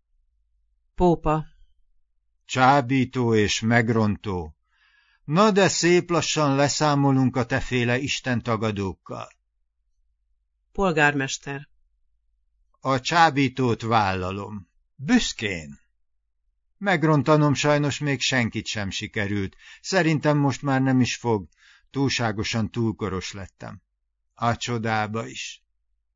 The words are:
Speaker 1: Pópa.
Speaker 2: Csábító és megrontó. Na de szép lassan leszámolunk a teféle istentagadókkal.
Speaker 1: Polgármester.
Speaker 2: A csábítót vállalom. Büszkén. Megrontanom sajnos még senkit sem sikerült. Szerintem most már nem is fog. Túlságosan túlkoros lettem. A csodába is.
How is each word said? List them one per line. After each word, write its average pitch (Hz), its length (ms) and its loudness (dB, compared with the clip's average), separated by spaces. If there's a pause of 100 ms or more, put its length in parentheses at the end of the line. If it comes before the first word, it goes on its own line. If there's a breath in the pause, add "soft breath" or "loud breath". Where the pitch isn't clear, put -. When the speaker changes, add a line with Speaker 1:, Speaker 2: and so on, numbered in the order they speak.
(960)
Speaker 1:
Pópa. 156 500 0 (1000)
Speaker 2:
Csábító 127 920 2
és 104 240 2
megrontó. 110 1000 0 (680)
Na 196 280 2
de 190 160 4
szép 175 420 2
lassan 151 460 0
leszámolunk 139 800 2
a 127 100 0
teféle 123 520 -2
istentagadókkal. 110 1300 -4 (1400)
Speaker 1:
Polgármester. 147 960 -2 (1120)
Speaker 2:
A 131 200 -2
csábítót 135 840 2
vállalom. 101 880 -2 (260)
Büszkén. 101 840 -2 (1000)
Megrontanom 151 760 4
sajnos 147 460 0
még 139 200 -4
senkit 113 460 -2
sem 104 240 -8
sikerült. 101 680 -6 (260 loud breath)
Szerintem 156 560 0
most 143 240 0
már 135 200 0
nem 131 200 4
is 120 140 0
fog. 107 320 -2 (420 soft breath)
Túlságosan 110 840 -2
túlkoros 101 600 -4
lettem. 101 500 -16 (520)
A 117 240 -4
csodába 113 720 -4
is. - 360 -14 (520)